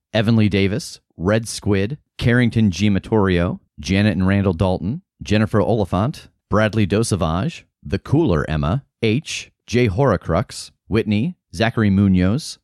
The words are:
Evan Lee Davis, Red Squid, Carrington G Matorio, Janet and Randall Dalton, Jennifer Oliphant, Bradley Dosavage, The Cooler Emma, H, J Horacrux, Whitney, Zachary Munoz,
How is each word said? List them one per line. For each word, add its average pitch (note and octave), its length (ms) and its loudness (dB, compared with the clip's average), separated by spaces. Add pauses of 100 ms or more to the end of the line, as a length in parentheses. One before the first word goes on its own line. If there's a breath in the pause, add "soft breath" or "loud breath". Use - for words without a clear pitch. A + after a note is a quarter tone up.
(160)
Evan A2+ 200 2
Lee G#2+ 140 4
Davis, G2 500 -2 (160)
Red A2 320 -2
Squid, G2+ 520 -4 (180)
Carrington A#2 520 2
G G2 200 0
Matorio, F#2+ 680 0 (200)
Janet G2 380 0
and F#2 100 0
Randall G2 240 2
Dalton, F#2 520 -2 (200)
Jennifer G#2+ 380 0
Oliphant, G#2 640 -2 (220)
Bradley G#2+ 360 2
Dosavage, G2 800 -2 (180)
The D2 180 -6
Cooler A#2+ 500 0
Emma, D#2 340 -2 (180)
H, - 500 -4 (160)
J B2 200 2
Horacrux, F#2+ 840 -2 (180)
Whitney, G#2+ 480 -2 (180)
Zachary A2 340 0
Munoz, G2 760 2